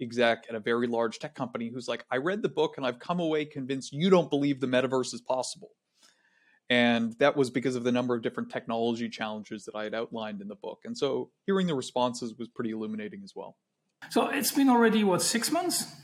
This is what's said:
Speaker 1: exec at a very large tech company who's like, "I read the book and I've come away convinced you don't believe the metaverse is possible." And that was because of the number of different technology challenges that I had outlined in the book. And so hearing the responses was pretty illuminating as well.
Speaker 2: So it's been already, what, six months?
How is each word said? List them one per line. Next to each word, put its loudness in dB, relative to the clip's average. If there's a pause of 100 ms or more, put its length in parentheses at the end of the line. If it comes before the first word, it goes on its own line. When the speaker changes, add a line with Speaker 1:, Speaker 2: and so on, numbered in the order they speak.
Speaker 1:
exec 2
at -8
a -4
very 2
large 0
tech -10
company -6
who's -10
like, -6
"I 0
read -2
the -2
book 0
and -2
I've -2
come -2
away 0
convinced -6
you 2
don't 8
believe 2
the -2
metaverse 2
is -10
possible." -4 (960)
And 4
that 4
was 2
because -2
of -4
the 2
number 0
of -4
different -4
technology -2
challenges -8
that -14
I -6
had -6
outlined -6
in -12
the -12
book. -12
And -10
so -2 (140)
hearing 2
the 0
responses -2
was -10
pretty -6
illuminating -8
as -18
well. -14 (500)
Speaker 2:
So 0
it's 0
been 6
already, 6
what, 4
six 0
months? 0 (200)